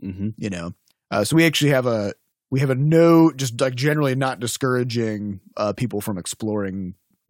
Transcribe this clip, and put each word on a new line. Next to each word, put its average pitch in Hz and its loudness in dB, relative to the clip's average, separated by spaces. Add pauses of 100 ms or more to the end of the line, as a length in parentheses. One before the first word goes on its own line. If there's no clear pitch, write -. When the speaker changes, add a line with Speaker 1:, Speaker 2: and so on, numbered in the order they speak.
Speaker 1:
Mm-hmm. 98 -6
Speaker 2:
You 110 -8
know? 87 -8 (400)
Uh, 107 0
so 127 -2
we 165 6
actually 147 2
have 131 2
a, 107 -2 (380)
we 131 0
have 139 0
a 131 0
no, 165 6
just, 131 -6
like, 135 0
generally 147 0
not 131 -2
discouraging, 113 -2 (180)
uh, 104 -2
people 104 -4
from 101 -6
exploring 98 -6 (360)